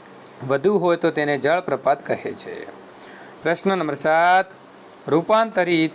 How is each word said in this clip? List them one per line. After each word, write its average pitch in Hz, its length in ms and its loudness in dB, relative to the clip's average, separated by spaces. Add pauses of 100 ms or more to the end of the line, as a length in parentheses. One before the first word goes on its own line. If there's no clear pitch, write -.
(500)
વધુ 147 300 2
હોય 175 180 2
તો 170 140 0
તેને 147 280 0
જળપ્રપાત 143 680 0
કહે 107 280 -6
છે. - 220 -14 (840)
પ્રશ્ન 175 360 0
નંબર 151 160 -4
સાત, 175 520 2 (640)
રૂપાંતરિત 175 880 0